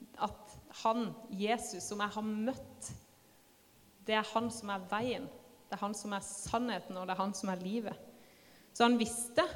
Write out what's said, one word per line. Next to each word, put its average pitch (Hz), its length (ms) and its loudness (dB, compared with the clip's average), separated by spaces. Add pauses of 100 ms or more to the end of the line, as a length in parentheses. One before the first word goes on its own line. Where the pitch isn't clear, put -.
(200)
at - 380 -4 (240)
han, 226 260 4 (240)
Jesus, 208 560 0
som 208 160 0
jeg 208 140 -2
har 220 100 -2
møtt, 214 640 -4 (1120)
det 214 140 6
er 214 160 2
han 233 180 2
som 202 220 -4
er 185 180 -4
veien, 226 320 0 (460)
det 202 80 -4
er - 20 -14
han 208 160 0
som 208 160 -6
er 196 160 -4
sannheten, 208 720 -2
og 185 80 -4
det 185 80 0
er 190 80 2
han 202 140 0
som 190 160 0
er 180 100 -4
livet." 208 400 -4 (720)
Så 233 80 8
han 240 160 8
visste - 560 2